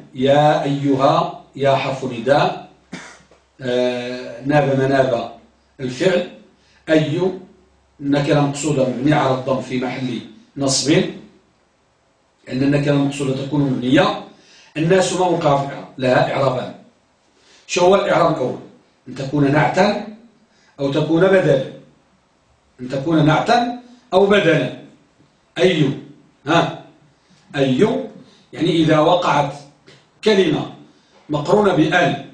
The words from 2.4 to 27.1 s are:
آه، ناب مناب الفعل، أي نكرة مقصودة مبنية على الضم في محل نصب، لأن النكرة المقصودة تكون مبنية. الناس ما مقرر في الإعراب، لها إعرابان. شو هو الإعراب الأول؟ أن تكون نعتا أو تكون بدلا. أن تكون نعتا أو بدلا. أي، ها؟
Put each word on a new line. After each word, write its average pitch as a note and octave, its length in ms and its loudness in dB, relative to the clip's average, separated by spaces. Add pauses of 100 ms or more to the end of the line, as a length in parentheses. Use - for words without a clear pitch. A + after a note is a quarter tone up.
آه، B2 840 -4
ناب C#3 340 2
مناب C3 520 0 (480)
الفعل، E3+ 500 -2 (600)
أي D#3 420 0 (680)
نكرة C#3+ 400 0
مقصودة C3+ 480 -2
مبنية B2+ 260 0
على C3 200 2
الضم B2+ 260 -4
في B2+ 200 -6
محل B2 400 -6 (360)
نصب، C3+ 340 -2 (1600)
لأن B2+ 140 -2
النكرة C#3+ 300 2
المقصودة C#3 540 -2
تكون D3 140 -2
مبنية. C3 640 0 (520)
الناس F3+ 360 2
ما F3 180 0
مقرر D3 280 2
في - 60 -4
الإعراب، - 240 -12 (100)
لها B2+ 340 2
إعرابان. B2 420 -4 (920)
شو - 140 -4
هو F3+ 140 6
الإعراب - 420 2
الأول؟ B2 220 -4 (500)
أن B2 60 -14
تكون C#3 380 -2
نعتا F#3 540 0 (760)
أو C#3 120 -2
تكون D3+ 280 0
بدلا. F3 440 4 (1160)
أن B2+ 80 -12
تكون D3 380 0
نعتا A#3 540 2 (320)
أو G3 140 4
بدلا. D#3+ 500 2 (840)
أي، E3 320 2 (560)
ها؟ - 380 0 (720)